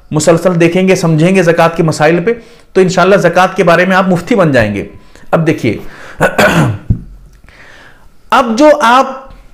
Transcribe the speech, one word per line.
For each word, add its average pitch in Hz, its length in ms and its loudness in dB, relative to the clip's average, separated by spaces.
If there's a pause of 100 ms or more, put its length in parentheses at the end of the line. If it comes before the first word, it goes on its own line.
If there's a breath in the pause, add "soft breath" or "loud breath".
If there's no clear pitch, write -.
(120)
मुसलसल 165 400 0
देखेंगे, 180 440 0
समझेंगे 175 460 0
ज़कात 165 340 0
के 185 60 -4
मसाइल 160 380 0
पे, 202 120 -4 (420 loud breath)
तो 190 60 2
इंशाअल्लाह 185 400 2
ज़कात 180 340 0
के 196 80 -4
बारे 175 240 2
में 185 100 0
आप 185 120 0
मुफ्ती 180 260 -2
बन 175 180 0
जाएंगे। 104 380 -2 (440 soft breath)
अब 175 60 0
देखिए, 143 400 -2 (400 loud breath)
<clears throat> - 20 0 (2000 soft breath)
अब 233 240 0
जो 302 140 6
आप 254 640 0 (200)